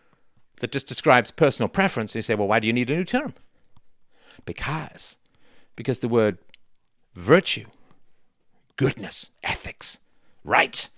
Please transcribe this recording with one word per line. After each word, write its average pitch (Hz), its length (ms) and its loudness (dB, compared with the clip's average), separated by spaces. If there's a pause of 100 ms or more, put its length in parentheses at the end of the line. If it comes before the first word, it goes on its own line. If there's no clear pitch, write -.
(600)
that 120 120 -6
just - 160 -6
describes 151 440 2
personal 131 360 0
preference," 127 480 -2
you 113 60 -4
say, 113 140 -2
"Well, 104 120 0
why 110 120 4
do 107 80 -2
you 113 60 2
need 123 180 -2
a 147 40 -2
new 175 100 -2
term?" 269 280 -2 (1120)
Because, - 720 -8 (580)
because 120 240 -4
the 127 80 -4
word 110 300 2 (800)
virtue, 127 500 4 (1120)
goodness, - 540 -4 (120)
ethics, - 560 -4 (440)
right, - 540 2